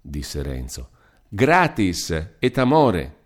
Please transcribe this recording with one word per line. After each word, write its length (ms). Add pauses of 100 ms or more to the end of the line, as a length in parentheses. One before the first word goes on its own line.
disse 420
Renzo. 460 (400)
"Gratis 1080
et 180
amore." 580 (100)